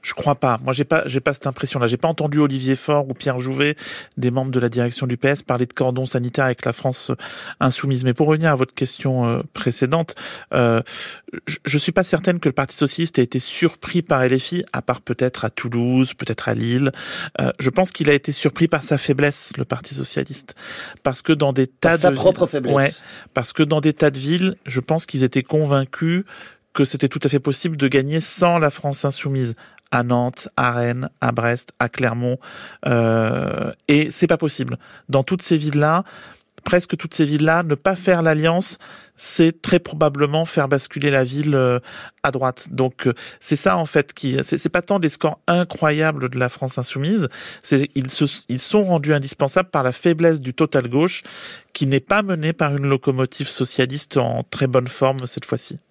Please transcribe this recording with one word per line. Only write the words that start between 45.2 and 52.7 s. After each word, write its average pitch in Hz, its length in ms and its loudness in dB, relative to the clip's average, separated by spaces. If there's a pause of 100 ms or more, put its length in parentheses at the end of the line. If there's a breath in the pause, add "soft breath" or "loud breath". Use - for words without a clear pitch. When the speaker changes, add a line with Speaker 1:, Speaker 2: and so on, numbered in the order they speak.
Speaker 1:
incroyables 156 840 0
de 127 100 -6
la 123 120 0
France - 260 -8
insoumise, 147 540 -2 (320 loud breath)
c'est, 139 320 2
ils 131 160 -2
se, - 160 0 (240)
ils 127 100 -2
sont 208 240 2
rendus 156 300 2
indispensables 143 560 0
par 139 140 0
la 127 80 2
faiblesse 165 500 2
du 127 100 -6
total 139 360 0
gauche, 147 340 0 (500 loud breath)
qui - 140 -2
n'est 135 140 4
pas 202 200 2
mené 165 320 -2
par 147 240 0